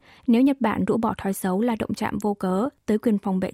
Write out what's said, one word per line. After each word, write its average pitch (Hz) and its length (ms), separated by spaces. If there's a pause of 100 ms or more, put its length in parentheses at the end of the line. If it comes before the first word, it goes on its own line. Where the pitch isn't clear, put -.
(260)
nếu 233 160
Nhật 277 180
Bản 202 240
rũ 196 120
bỏ 226 220
thói 196 140
xấu 190 280
là 233 180
động - 160
chạm - 240
vô 202 160
cớ 196 340 (180)
tới 214 120
quyền 220 200
phòng 185 220
vệ 185 140